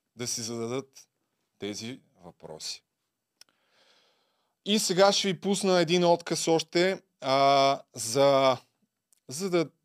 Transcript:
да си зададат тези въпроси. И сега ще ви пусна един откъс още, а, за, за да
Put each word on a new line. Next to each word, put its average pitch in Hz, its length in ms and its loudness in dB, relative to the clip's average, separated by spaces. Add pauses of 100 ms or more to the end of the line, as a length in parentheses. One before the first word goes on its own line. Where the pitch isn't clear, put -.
(160)
да 120 100 -8
си 120 160 -8
зададат 117 680 -10 (500)
тези 104 420 -10 (160)
въпроси. 80 680 -16 (1800)
И 208 140 0
сега 196 340 4
ще - 160 -2
ви 180 120 -4
пусна 190 320 -2
един 175 320 2
откъс 170 440 0
още, 175 540 0 (180)
а, 139 600 2 (140)
за, 135 600 2 (720)
за 175 220 -8
да 165 200 0 (140)